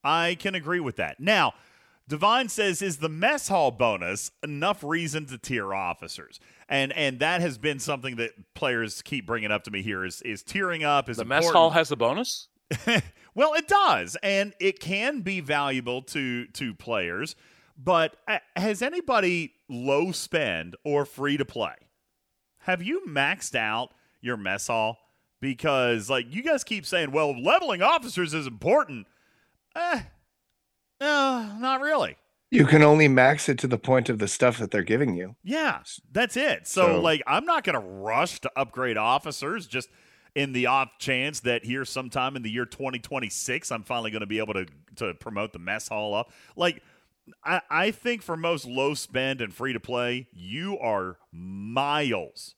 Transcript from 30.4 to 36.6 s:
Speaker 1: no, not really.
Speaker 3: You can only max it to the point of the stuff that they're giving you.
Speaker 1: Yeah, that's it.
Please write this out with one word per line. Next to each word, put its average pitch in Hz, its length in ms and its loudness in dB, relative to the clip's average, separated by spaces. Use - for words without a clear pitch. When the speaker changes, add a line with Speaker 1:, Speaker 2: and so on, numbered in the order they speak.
Speaker 1:
no, 269 600 0
not 262 220 0
really. 269 360 0
Speaker 3:
You 151 140 10
can 151 180 10
only 151 240 10
max 135 400 6
it 135 120 2
to 139 80 -2
the 120 100 2
point 127 320 2
of 110 100 0
the 101 80 0
stuff 120 300 4
that 113 140 -4
they're - 120 2
giving 120 320 0
you. 92 280 -10
Speaker 1:
Yeah, 269 360 -2
that's 226 240 -2
it. 262 320 -2